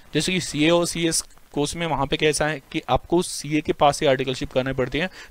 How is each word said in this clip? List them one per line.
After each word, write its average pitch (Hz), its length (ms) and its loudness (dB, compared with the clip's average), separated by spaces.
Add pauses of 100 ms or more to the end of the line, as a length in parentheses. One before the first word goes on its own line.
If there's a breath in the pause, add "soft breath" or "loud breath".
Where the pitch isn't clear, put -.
(140 loud breath)
जैसे 160 180 0
कि 185 100 0
सीए 147 280 0
और 170 180 4
सीएस 165 340 -2 (300)
course 147 240 -2
में 170 120 -4
वहाँ 139 200 -2
पे 160 100 -2
कैसा 151 300 2
है 151 140 -6 (100)
कि 156 180 -4
आपको 170 320 2
सीए 151 400 -2
के 160 120 -4
पास 143 280 4
ही 156 60 2
आर्टिकलशिप 135 440 0
करनी 131 220 -2
पड़ती 127 240 -2
है, 175 120 -2 (220 loud breath)